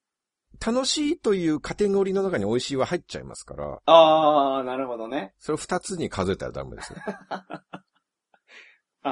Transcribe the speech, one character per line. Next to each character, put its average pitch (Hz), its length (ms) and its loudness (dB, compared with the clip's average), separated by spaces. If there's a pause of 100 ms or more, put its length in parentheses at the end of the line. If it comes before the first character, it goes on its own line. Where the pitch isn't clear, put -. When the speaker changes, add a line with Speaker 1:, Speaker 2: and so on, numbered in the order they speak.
(640)
Speaker 1:
楽 247 220 0
し 294 260 0
い 349 60 -6
と 208 160 2
い 180 140 0
う 151 120 0
カ - 140 -8
テ 208 140 0
ゴ 196 140 2
リ 190 100 -2
ー - 20 0
の 196 80 0
中 180 160 0
に 98 80 -2
美 107 60 0
味 123 80 2
し - 120 -6
い 139 40 -2
は 127 100 2
入 175 120 -2
っ - 40 -20
ち - 160 -10
ゃ - 20 -12
い 65 40 -12
ま 65 100 -14
す - 100 -16
か - 120 -16
ら。 73 280 -8
Speaker 2:
あ 151 760 6
ー、 - 20 -2
な 127 140 -6
る 131 100 -4
ほ 120 100 -8
ど 110 120 -8
ね。 165 300 -8
Speaker 1:
そ - 140 -6
れ - 20 -2
を - 40 -2
二 - 220 -4
つ 185 180 -8
に 135 100 -4
数 95 240 -2
え - 40 -2
た 65 100 -6
ら 62 60 -8
ダ 67 120 -8
メ 117 120 -14
で - 60 -14
す - 120 -14
よ。 - 100 -16
<laughs> 202 80 -6 (1900)
Speaker 2:
あ - 0 -
ー。 143 100 -4